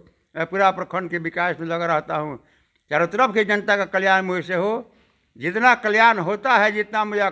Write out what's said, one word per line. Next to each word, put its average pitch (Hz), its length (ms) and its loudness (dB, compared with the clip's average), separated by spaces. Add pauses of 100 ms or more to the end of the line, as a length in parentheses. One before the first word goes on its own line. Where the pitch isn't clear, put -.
(360)
मैं 160 100 -4
पूरा 190 280 2
प्रखंड 175 360 -6
के 175 100 -6
विकास 165 400 -4
में 165 80 -8
लगा 170 200 -4
रहता 160 300 -2
हूँ, 151 200 -6 (540)
चारों 165 160 2
तरफ 214 260 0
की 214 120 2
जनता 208 320 0
का 196 100 -2
कल्याण 190 360 2
मुझसे 180 320 -4
हो। 214 340 -4 (500)
जितना 214 360 2
कल्याण 226 440 4
होता 208 340 -2
है, 214 180 4
जितना 214 340 -4
मुझे 208 260 0